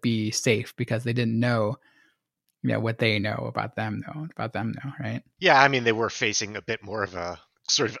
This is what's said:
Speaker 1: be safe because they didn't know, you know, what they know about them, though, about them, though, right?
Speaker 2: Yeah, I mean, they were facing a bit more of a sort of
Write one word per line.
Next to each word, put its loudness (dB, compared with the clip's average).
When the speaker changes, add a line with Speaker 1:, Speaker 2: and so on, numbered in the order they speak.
Speaker 1:
be 2
safe 0
because -2
they 0
didn't 0
know, 2
you 0
know, 0
what -2
they 2
know -2
about -6
them, -4
though, -10
about -6
them, -4
though, -10
right? -6
Speaker 2:
Yeah, 6
I 10
mean, 2
they 6
were 0
facing -2
a -8
bit -6
more -4
of -6
a -6
sort 2
of -8